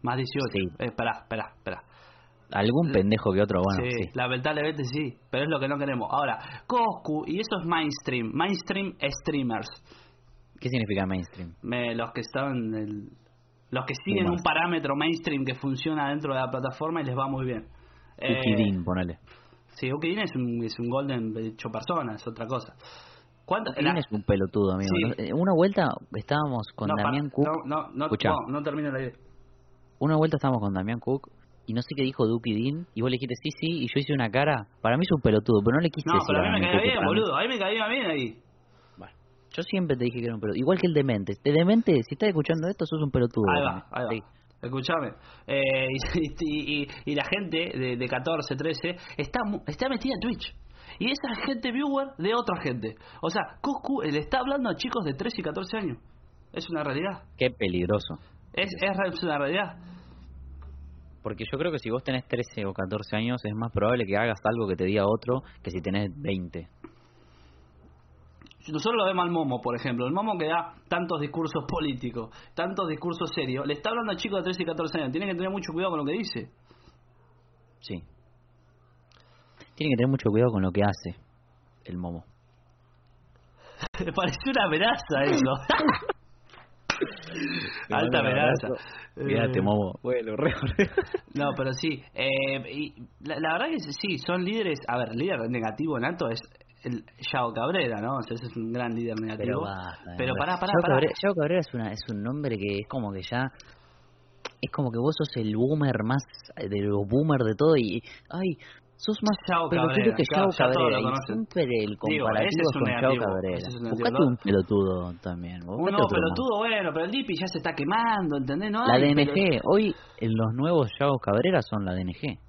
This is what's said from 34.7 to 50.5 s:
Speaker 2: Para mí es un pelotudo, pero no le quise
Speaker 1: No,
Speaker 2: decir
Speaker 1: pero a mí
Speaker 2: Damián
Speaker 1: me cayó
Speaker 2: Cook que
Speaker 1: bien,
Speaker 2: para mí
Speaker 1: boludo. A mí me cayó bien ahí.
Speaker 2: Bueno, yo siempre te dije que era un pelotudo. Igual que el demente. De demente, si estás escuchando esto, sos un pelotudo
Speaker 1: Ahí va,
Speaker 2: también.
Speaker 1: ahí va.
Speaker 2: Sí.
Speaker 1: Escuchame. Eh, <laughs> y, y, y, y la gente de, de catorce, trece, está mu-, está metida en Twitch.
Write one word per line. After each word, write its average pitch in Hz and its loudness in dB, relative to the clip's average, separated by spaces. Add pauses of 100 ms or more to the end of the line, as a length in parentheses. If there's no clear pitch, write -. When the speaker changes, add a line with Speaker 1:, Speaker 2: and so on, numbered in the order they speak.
Speaker 2:
Para 117 4
mí 175 2
es - 0
un 135 -2
pelotudo, 107 6
pero 120 4
no 165 4
le 170 2
quise 156 -4
Speaker 1:
No, 175 4
Speaker 2:
decir 165 4
Speaker 1:
pero 151 4
a - 4
mí 185 2
Speaker 2:
Damián 196 2
Speaker 1:
me 180 2
cayó 180 2
Speaker 2:
Cook 196 4
que 240 4
Speaker 1:
bien, 254 2
Speaker 2:
para 196 2
mí 175 2
Speaker 1:
boludo. 175 2
A 170 2
mí 226 0
me 254 -2
cayó 214 0
bien 247 0
ahí. 131 -4 (580)
Speaker 2:
Bueno, - -20 (380)
yo 170 -6
siempre 175 2
te 120 0
dije 123 -2
que 117 -4
era 117 -2
un 104 -6
pelotudo. 107 0
Igual 165 4
que 180 4
el 165 2
demente. 113 2 (100)
De 143 4
demente, 190 6 (120)
si 143 -6
estás 214 2
escuchando 160 0
esto, 185 -2
sos 156 -2
un 143 0
pelotudo 117 2
Speaker 1:
Ahí 147 4
va, 98 -4
Speaker 2:
también. 117 -4
Speaker 1:
ahí 113 -2
va. - -12
Speaker 2:
Sí. - -20 (220)
Speaker 1:
Escuchame. 135 -2 (400)
Eh, 135 2
<laughs> 123 -4
y, 156 -2
y, 147 -2
y, 139 -6 (180)
y 147 -2
la 143 0
gente 175 -2
de, 127 -2
de 123 -2
catorce, 139 -2
trece, 165 -4 (220)
está 151 -4
mu-, 202 -4
está 160 -4
metida 254 -2
en - -6
Twitch. - -4 (460)